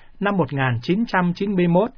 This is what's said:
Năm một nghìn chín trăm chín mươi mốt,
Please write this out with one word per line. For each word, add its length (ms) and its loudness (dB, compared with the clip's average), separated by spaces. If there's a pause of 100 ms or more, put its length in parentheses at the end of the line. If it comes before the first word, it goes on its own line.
(200)
Năm 160 0
một 160 0
nghìn 300 0
chín 240 0
trăm 280 0
chín 200 -4
mươi 140 2
mốt, 300 2